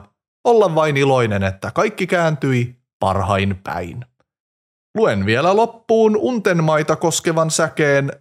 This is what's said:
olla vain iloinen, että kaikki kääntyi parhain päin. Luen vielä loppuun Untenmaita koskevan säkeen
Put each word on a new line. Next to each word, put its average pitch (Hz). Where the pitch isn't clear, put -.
olla 214
vain 156
iloinen, 127
että 95
kaikki 208
kääntyi 151
parhain 98
päin. 87
Luen 120
vielä 143
loppuun 220
Untenmaita 170
koskevan 160
säkeen 143